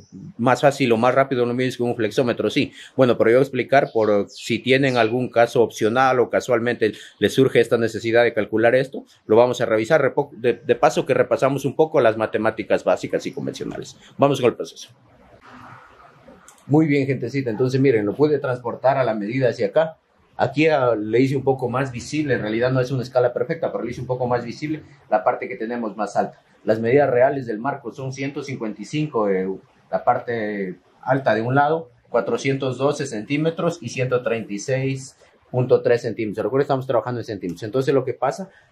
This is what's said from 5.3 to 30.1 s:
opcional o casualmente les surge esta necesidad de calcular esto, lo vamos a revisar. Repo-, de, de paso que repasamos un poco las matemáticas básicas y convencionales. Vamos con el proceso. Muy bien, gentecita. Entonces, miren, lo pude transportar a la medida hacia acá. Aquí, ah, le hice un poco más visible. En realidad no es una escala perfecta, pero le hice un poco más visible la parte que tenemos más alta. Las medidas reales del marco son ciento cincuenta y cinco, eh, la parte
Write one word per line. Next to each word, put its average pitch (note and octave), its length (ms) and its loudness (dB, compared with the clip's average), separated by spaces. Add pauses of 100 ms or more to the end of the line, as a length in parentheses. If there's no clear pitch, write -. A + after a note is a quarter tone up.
opcional B2 580 2
o A2 120 2
casualmente A2+ 640 0 (260)
les G2+ 160 2
surge C3+ 240 4
esta A#2 180 2
necesidad A2+ 460 2
de A#2 100 2
calcular A2 400 2
esto, C3 300 -2 (240)
lo G#2+ 80 4
vamos A#2+ 260 4
a A2+ 60 0
revisar. A2+ 340 2
Repo-, C3+ 300 0
de, A#2 220 0
de A#2 220 0
paso - 300 2
que C3+ 80 0
repasamos - 520 0
un B2+ 100 -4
poco D#3 260 2
las A2 160 4
matemáticas G#2+ 680 -2
básicas - 440 -2
y - 40 -6
convencionales. - 600 -10 (260)
Vamos C#3+ 220 2
con B2 100 2
el G#2+ 60 0
proceso. - 320 -14 (1800)
Muy D#3 220 4
bien, C#3+ 180 0
gentecita. C3 440 -4
Entonces, B2+ 320 0
miren, A#2+ 240 4
lo G2 100 -2
pude D3 240 2
transportar B2+ 580 -2
a C3+ 60 2
la A2+ 100 0
medida A#2 360 -2
hacia A2 180 -2
acá. D#3+ 300 0 (400)
Aquí, D3 300 2
ah, C3 280 2
le G#2+ 240 0
hice C3+ 160 2
un C3 80 -4
poco C3 240 0
más B2+ 240 -4
visible. C3 440 -4
En G#2 60 -2
realidad A2+ 300 -2
no C3 80 2
es B2 100 0
una C3 140 -2
escala B2 300 0
perfecta, - 360 -4
pero - 140 -6
le A#2+ 80 -6
hice B2 80 -12
un B2+ 80 -10
poco B2 200 -2
más A#2+ 180 -2
visible D3 360 -8 (280)
la - 160 0
parte - 240 -2
que G2 80 -10
tenemos A2+ 400 -8
más G#2 180 -6
alta. G2 240 -4 (240)
Las A2 160 0
medidas C3 300 4
reales B2+ 380 2
del G#2+ 120 -6
marco B2+ 320 -6
son C3 220 -10
ciento C#3 300 -8
cincuenta A2 380 -8
y G2+ 40 -14
cinco, D3 420 -2
eh, F#2+ 220 0 (420)
la - 140 -4
parte G#2+ 720 -4 (240)